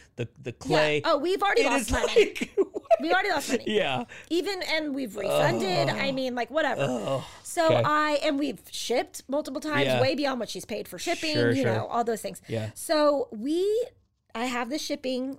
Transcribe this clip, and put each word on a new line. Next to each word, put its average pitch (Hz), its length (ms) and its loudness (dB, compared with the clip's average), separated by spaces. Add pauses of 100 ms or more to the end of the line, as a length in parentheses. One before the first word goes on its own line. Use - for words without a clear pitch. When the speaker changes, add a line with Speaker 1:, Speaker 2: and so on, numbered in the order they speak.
(160)
Speaker 1:
the, 123 120 -6 (120)
the 131 100 -10
Speaker 2:
Yeah. 113 60 -10 (100)
Speaker 1:
clay. 151 380 2
Speaker 2:
Oh, 302 140 2
we've 359 240 0
already 415 200 2
Speaker 1:
It - 40 4
Speaker 2:
lost - 200 2
Speaker 1:
is - 60 -4
Speaker 2:
money. 247 140 0 (100)
Speaker 1:
like, - 360 2
<laughs> - 40 -12
what? - 260 -2 (180)
Speaker 2:
We've 320 120 0
already 381 180 2
lost 311 200 -2
money. 247 160 0
Speaker 1:
Yeah. 180 380 2 (260)
Speaker 2:
Even, 359 320 -2
and 302 320 -2
we've 254 220 -6
refunded. - 720 2
Speaker 1:
Ugh. - 80 -2
Speaker 2:
I - 140 0
mean, 262 240 -2
like, 233 160 -4
whatever. 294 360 0
Speaker 1:
Ugh. 131 340 -2 (200)
Speaker 2:
So 330 240 0
Speaker 1:
Okay. 320 180 6
Speaker 2:
I, 302 280 4 (100)
and 294 160 2
we've 269 320 -2
shipped - 580 -2
multiple 285 320 -4
times, 294 260 0
Speaker 1:
Yeah. 254 140 4
Speaker 2:
way 269 140 2
beyond 262 260 -2
what 202 80 -6
she's - 160 -10
paid 214 240 -8
for 180 120 -14
shipping, 320 340 -2
Speaker 1:
Sure, 240 160 4
Speaker 2:
you 269 120 2
Speaker 1:
sure. 233 120 2
Speaker 2:
know, - 140 -2
all 233 160 0
those 226 180 -4
things. 196 260 -10
Speaker 1:
Yeah. 214 260 -4
Speaker 2:
So 294 580 2
we, 349 540 0 (480)
I 233 120 -4
have 247 240 -4
the 302 80 -2
shipping, 262 600 -4